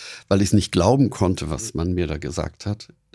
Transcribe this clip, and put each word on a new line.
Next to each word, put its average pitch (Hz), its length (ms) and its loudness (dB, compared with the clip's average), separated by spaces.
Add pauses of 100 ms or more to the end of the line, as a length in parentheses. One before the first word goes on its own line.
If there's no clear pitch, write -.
(280)
weil 98 140 4
ich's 98 120 0
nicht 104 180 4
glauben 117 380 4
konnte, 85 400 -2
was - 240 -6
man 87 200 -2
mir 90 140 -2
da 76 100 -4
gesagt 76 480 -8
hat. 104 240 -8 (260)